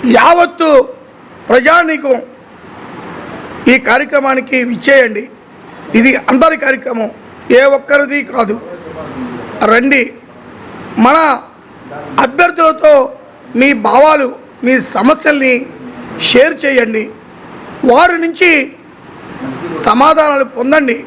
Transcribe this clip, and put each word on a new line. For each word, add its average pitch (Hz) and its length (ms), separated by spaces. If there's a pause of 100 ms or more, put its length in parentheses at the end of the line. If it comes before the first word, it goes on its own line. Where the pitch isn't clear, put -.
(180)
యావత్తు 339 520 (760)
ప్రజానీకం 285 680 (1600)
ఈ - 20 (140)
కార్యక్రమానికి 262 720 (120)
విచ్చేయండి. 233 540 (720)
ఇది 254 140 (200)
అందరి 320 320
కార్యక్రమం, 262 460 (480)
ఏ 262 40 (160)
ఒక్కరిది 285 420 (120)
కాదు. 226 240 (1160)
రండి, 254 300 (1040)
మన 294 120 (1040)
అభ్యర్థులతో 311 680 (680)
మీ 277 80 (180)
భావాలు, 277 420 (380)
మీ 254 80 (200)
సమస్యల్ని 269 600 (760)
షేర్ 294 260 (100)
చేయండి, 226 400 (840)
వారి 339 340
నుంచి 339 260 (1400)
సమాధానాలు 294 600 (100)
పొందండి. 262 400 (100)